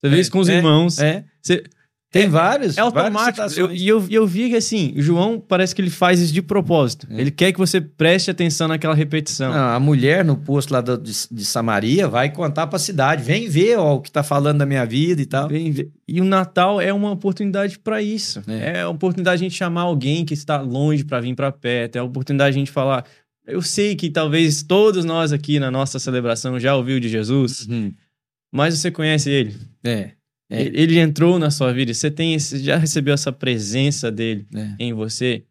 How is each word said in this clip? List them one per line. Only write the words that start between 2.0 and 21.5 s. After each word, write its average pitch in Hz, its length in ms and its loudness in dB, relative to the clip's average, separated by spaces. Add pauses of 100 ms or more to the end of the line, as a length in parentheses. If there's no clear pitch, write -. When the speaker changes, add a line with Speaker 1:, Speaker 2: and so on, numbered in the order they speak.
Speaker 2:
Tem 185 120 4
Speaker 1:
é, 208 40 2
Speaker 2:
vários, 185 500 2
Speaker 1:
é - 20 2
automático. 220 380 2
Speaker 2:
várias 233 160 0 (180)
citações. 156 60 -6
Speaker 1:
Eu, 175 160 0
e 180 140 -2
eu, 214 200 4
e 208 60 -6
eu 220 120 4
vi 202 240 0
que, 233 60 0
assim, 214 400 -2
o 143 60 0
João 175 380 2
parece 185 340 0
que 202 80 -2
ele 180 80 0
faz 180 300 4
isso 165 120 2
de 160 80 0
propósito. 165 720 0
Speaker 2:
É. 113 100 -6
Speaker 1:
Ele 139 120 0
quer 180 200 2
que 185 60 -4
você 185 220 2
preste 170 500 2
atenção 170 380 0
naquela 160 260 0
repetição. 151 580 -2
Speaker 2:
Não, 127 220 2
a 120 60 2
mulher 151 440 4
no 147 120 2
poço 139 360 -2
lá 131 80 2
do, 123 160 -2
de, 110 160 -8 (180)
de 110 140 -8
Samaria 113 640 0
vai 127 260 0
contar 156 360 -4
pra 180 100 -4
cidade. 151 460 0
"Vem 202 240 0
ver, 190 280 4
ó, 151 200 2
o 127 40 -2
que - 100 -16
tá 147 120 0
falando 147 360 2
da 143 80 2
minha 135 200 0
vida 147 340 0
e 135 60 -2
tal." 139 220 -4
Speaker 1:
Vem 156 240 -2
ver. 147 180 -6 (160)
E 165 140 -2
o 185 40 2
Natal 190 560 2
é 180 120 0
uma 202 180 -2
oportunidade 196 680 -4
pra 214 200 -4
isso. 208 460 -6
Speaker 2:
É. 110 320 -4
Speaker 1:
É - 40 -4
a - 60 -4
oportunidade 175 520 0
de 180 60 -2
a - 20 -4
gente 175 100 -10
chamar 175 240 -2
alguém 160 420 0
que 156 100 -6
está 147 260 -4
longe 139 440 0
pra 135 160 -4
vir 123 140 -6
pra 139 160 -2